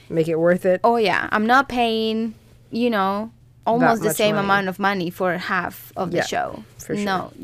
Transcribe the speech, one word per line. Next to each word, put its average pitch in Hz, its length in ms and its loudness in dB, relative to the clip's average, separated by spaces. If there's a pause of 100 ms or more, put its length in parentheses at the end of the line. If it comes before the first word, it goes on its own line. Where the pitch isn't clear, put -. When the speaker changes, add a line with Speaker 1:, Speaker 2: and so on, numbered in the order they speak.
(100)
Speaker 1:
Make 160 180 0
it 160 100 0
worth 175 280 2
it. 180 180 2
Speaker 2:
Oh, 233 120 4
yeah. 202 360 0
I'm 214 140 0
not 269 240 4
paying, 220 640 -2 (360)
you 233 200 0
know, 202 400 -2 (340)
Speaker 1:
That 208 60 0
Speaker 2:
almost 233 320 4
the - 60 2
Speaker 1:
much 160 80 -2
Speaker 2:
same 214 200 2
Speaker 1:
money. 202 80 0
Speaker 2:
amount 196 240 2
of 180 100 -6
money 196 320 0
for 180 280 -2
half 180 580 -6
of 185 140 -4
the - 80 -2
Speaker 1:
Yeah, - 80 0
Speaker 2:
show. - 380 -6 (140)
Speaker 1:
for - 180 -8
sure. 208 80 -4
Speaker 2:
No. 190 280 -4 (100)